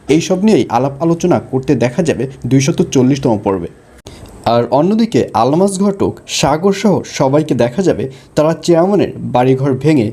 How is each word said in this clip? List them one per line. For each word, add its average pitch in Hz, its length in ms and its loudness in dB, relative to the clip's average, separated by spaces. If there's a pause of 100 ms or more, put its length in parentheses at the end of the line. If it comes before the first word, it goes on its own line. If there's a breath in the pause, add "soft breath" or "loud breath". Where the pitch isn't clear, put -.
এইসব 180 360 0
নিয়েই 190 240 4
আলাপ 135 340 -2
আলোচনা 165 380 0
করতে 131 340 -2
দেখা 123 280 -2
যাবে 123 260 -2 (180 loud breath)
দুইশত 135 440 2
চল্লিশতম 131 540 2
পর্বে। 95 220 -2 (760 loud breath)
আর 117 260 2
অন্যদিকে 208 640 2
আলমাস 170 440 2
ঘটক, 190 480 -2
সাগর 160 460 0
সহ 196 300 0
সবাইকে 147 520 0
দেখা 120 280 0
যাবে 135 280 -2 (240 loud breath)
তারা 160 280 2
চেয়ারম্যানের 170 540 2
বাড়িঘর 127 560 0
ভেঙে 135 400 2